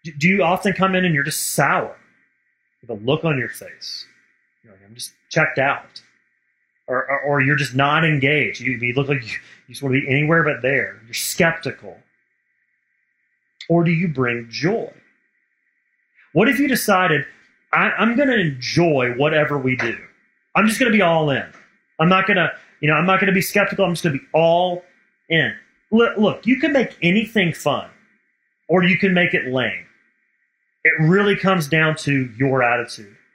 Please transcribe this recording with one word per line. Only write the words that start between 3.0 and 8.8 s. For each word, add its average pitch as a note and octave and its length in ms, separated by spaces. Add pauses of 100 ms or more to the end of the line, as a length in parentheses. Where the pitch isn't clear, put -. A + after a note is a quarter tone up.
on D3+ 100
your A#2+ 140
face? - 560 (580)
You're A2 80
like, F#2+ 160
"I'm A2 60
just - 180 (160)
checked - 300
out." - 420 (880)
Or, C3 220
or, C#3 100
or C#3+ 220
you're C#3+ 140
just C3 180
not C#3+ 320
engaged. C#3 560
You, B2+ 100
you A#2+ 220